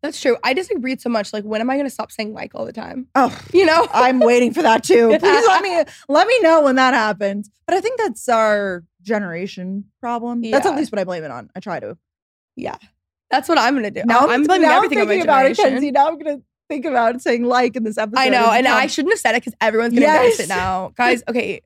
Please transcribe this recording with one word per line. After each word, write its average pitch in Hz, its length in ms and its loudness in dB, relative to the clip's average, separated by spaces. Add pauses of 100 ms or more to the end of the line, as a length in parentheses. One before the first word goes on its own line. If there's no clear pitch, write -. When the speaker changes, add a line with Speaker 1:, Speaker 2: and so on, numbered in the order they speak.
Speaker 1:
That's 294 180 -8
true. 233 220 2
I 247 100 0
just, 370 180 -4
like, 302 120 -4
read 254 180 -6
so 254 80 -6
much. 214 240 -4
Like, 214 100 -8
when 214 160 -6
am 247 120 -4
I 269 60 -2
gonna 285 120 -4
stop - 220 -10
saying, 214 240 -8
"like," - 180 -14
all - 120 -8
the 233 60 -14
time? - 440 -14
Speaker 2:
Oh, 269 200 2 (160)
Speaker 1:
You 359 140 4
know? 320 260 4
Speaker 2:
I'm 254 280 2
waiting 240 340 4
for 339 80 -2
that 226 220 2
too. 233 260 4
Speaker 1:
<laughs> 302 100 4
Speaker 2:
Please 403 280 4
let 381 160 4
me, 349 200 0 (240)
let 320 200 4
me 494 140 2
know 330 200 4
when 269 140 2
that 262 180 2
happens. 208 560 -2 (160)
But 330 100 0
I 381 60 0
think 480 180 -4
that's 359 300 -4
our 208 540 0 (180)
generation 190 840 -6 (140)
problem. 240 420 -6
That's 233 260 0
at 349 60 0
Speaker 1:
Yeah. 277 40 -4
Speaker 2:
least 302 140 -4
what 208 80 -4
I 190 40 -2
blame 180 200 -8
it 147 80 -12
on. 120 240 -14
I 185 40 -14
try 175 200 -8
to. 107 180 -12 (580)
Speaker 1:
Yeah. - 200 -10 (560)
That's 285 180 -2
what 330 80 4
I'm 247 160 2
gonna 226 160 -4
do. - 160 -10
Speaker 2:
Now 233 200 4
Speaker 1:
I'm - 40 2
Speaker 2:
I'm, 247 140 2
Speaker 1:
blaming 320 240 2
Speaker 2:
now 302 60 4
I'm 311 40 4
Speaker 1:
everything 403 220 0
on 403 80 0
my 415 60 0
Speaker 2:
thinking 370 140 0
about 269 180 4
it, 269 100 2
Speaker 1:
generation. 330 180 2
Speaker 2:
Kenzie. 285 180 -2
Now 277 160 4
I'm 320 120 -6
gonna 294 220 -8 (280)
think 285 160 -8
about 247 380 0
saying 240 220 -2
"like" 247 300 0
in 240 80 -4
this 214 140 -6
episode 220 240 -2
Speaker 1:
I 262 80 2
know, 240 200 4
Speaker 2:
and 220 100 2
Speaker 1:
and 254 80 2
I 247 140 2
Speaker 2:
become 277 80 -2
Speaker 1:
shouldn't 320 240 -2
have 440 60 -4
said 226 160 0
it 240 80 -2
'cause - 180 -12
everyone's 226 340 0
gonna 269 100 4
notice 349 320 4
Speaker 2:
Yes. - 40 -10
Speaker 1:
it 170 80 -8
now. 185 460 -4
Guys, 247 320 0
okay. 214 380 -6